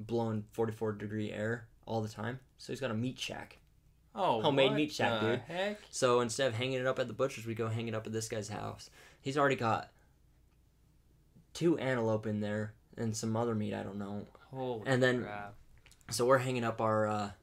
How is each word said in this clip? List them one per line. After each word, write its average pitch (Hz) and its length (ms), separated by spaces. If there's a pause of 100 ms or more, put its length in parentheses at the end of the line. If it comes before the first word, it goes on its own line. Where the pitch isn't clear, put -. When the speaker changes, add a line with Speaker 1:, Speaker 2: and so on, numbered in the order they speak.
Speaker 1:
blowing 110 460
forty-four 110 400
degree 104 380
air 110 360 (180)
all 113 160
the 107 80
time. 113 300 (180)
So - 160
he's 123 60
got 131 100
a 110 60
meat 123 240
shack. - 380 (580)
Speaker 2:
Oh, 156 260
Speaker 1:
Homemade 135 300
Speaker 2:
what - 60
Speaker 1:
meat 151 160
shack, 110 260
Speaker 2:
the 107 120
Speaker 1:
dude. 120 100
Speaker 2:
heck? 196 360 (140)
Speaker 1:
So 123 300
instead 120 260
of 117 80
hanging 127 240
it 127 80
up 131 120
at 123 80
the 113 60
butcher's, 123 320
we 113 80
go 113 140
hang 113 220
it 110 40
up 110 140
at 110 60
this 110 160
guy's 107 180
house. 104 420 (320)
He's 139 160
already 139 200
got 110 340 (1600)
two 160 240
antelope 113 480
in 107 140
there 107 340 (240)
and 110 180
some 113 200
other 117 200
meat, 104 180
I 104 100
don't 101 140
know. 101 300 (240)
Speaker 2:
Holy 127 340
Speaker 1:
And 127 160
then 123 220
Speaker 2:
crap. 104 320 (540)
Speaker 1:
so - 160
we're 131 120
hanging 127 260
up 117 180
our, 110 260
uh, 104 240 (120)